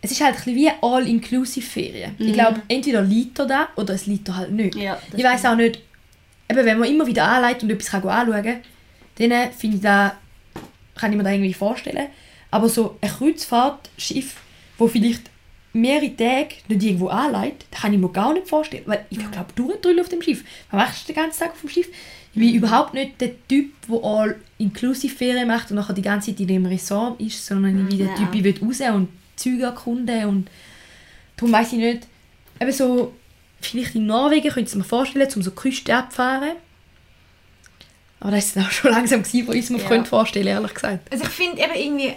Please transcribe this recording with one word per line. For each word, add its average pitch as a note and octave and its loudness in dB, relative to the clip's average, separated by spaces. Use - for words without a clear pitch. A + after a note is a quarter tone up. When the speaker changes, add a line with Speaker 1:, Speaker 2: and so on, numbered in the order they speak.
Speaker 1:
es G3+ -8
ist - -4
halt C4+ 4
ein - -12
bisschen B3 -2
wie D4+ 6
All-Inclusive-Ferien. A#3+ -2
Ich A3 -2
Speaker 2:
Mhm. G#3+ -2
Speaker 1:
glaub, A3+ 6
entweder B3+ 0
liegt A3+ 2
er C#4 0
da C#4 0
oder G3 -2
es F#3+ -6
liegt G3+ -4
er F#3 -6
halt F#3 -6
nicht. G#3 -2
Speaker 2:
Ja, G3+ -6
das G3+ -6
Speaker 1:
Ich B3 0
weiss B3 4
Speaker 2:
stimmt. B3 4
Speaker 1:
auch A3+ 4
nicht, A#3 2
eben, B3+ 4
wenn A3 4
man A#3 4
immer D4 4
wieder A#3 2
anlegt B3 2
und G#3+ 0
etwas A3 -4
kann F#3+ -2
anschauen G#3+ 0
kann, A#3 -4
dann, A#3 4
äh, A#3+ 0
finde G#3+ -2
ich F#3 -2
da, G3+ 4
kann G#3+ -2
ich G#3+ 0
mir G#3 0
da G3 0
irgendwie G3 0
vorstellen. B3 -4
Aber A3 4
so A3+ 0
ein G3+ -2
Kreuzfahrtschiff, C#4 -2
wo A3+ 4
vielleicht A#3 2
mehrere C4 2
Tage C4 0
nicht G3+ 2
irgendwo F#3 0
anlegt, B3 -2
das - -12
kann G#3 0
ich G3+ 4
mir F3+ 2
gar G#3+ 0
nicht F#4 -2
vorstellen. - -2
Weil G#3 -4
ich - -8
Speaker 2:
Ja. G#3+ -8
Speaker 1:
glaub, F3+ -10
durchdrüllen F4 0
auf F4 -2
dem E4+ -6
Schiff. - -2
Was G3 0
machst - -10
du D#4 -8
den D#4 -2
ganzen D#4+ -4
Tag E4+ -4
auf - -20
dem C#4+ -10
Schiff? F4 -2
Ich A3 0
bin A#3 6
Speaker 2:
Mhm. A#3 0
Speaker 1:
überhaupt A#3 2
nicht C4+ -6
der B3 -2
Typ, C#4 2
der A3+ -2
All-Inclusive-Ferien A#3+ -2
macht A3+ -2
und G3+ -2
nachher G#3 -4
die G3 -4
ganze G3+ -2
Zeit G3 -6
in F#3+ 0
dem F#3 2
Resort G3+ -2
ist, A3 -8
sondern G3 2
ich F#3+ 0
bin G3 0
der F#3+ 0
Speaker 2:
Ja. F#3+ -4
Speaker 1:
Typ, F#3+ -2
ich G3+ 2
will G3 4
raus B3 -2
und F#3 2
Zeug B3 -2
erkunden A#3+ -2
und G3 0
darum A#3 2
weiss A3+ 4
ich A#3+ -2
nicht, A#3 -2
eben B3+ 0
so, B3 0
vielleicht A#3 -6
in A3 0
Norwegen D4 2
könnte A#3 -2
ich G#3 -6
mir F#3+ -2
vorstellen, C4+ 0
um G3+ -2
so F3+ -2
die F#3+ -18
Küste - -2
abzufahren. C4 -2
Aber G3+ -4
das G3+ 2
ist - -4
dann F#3+ 2
auch - -4
schon - 2
langsam A#3 2
gewesen, A#3+ 0
wo A#3 -2
ich A#3 0
es - -8
mir A#3+ -2
Speaker 3:
Ja. G3 -6
Speaker 1:
könnte A#3 2
vorstellen, A3 2
ehrlich G3 -2
gesagt. - -6
Speaker 3:
Also B3+ -4
ich - -4
finde F4 -4
eben D#4+ -2
irgendwie, C#4+ -2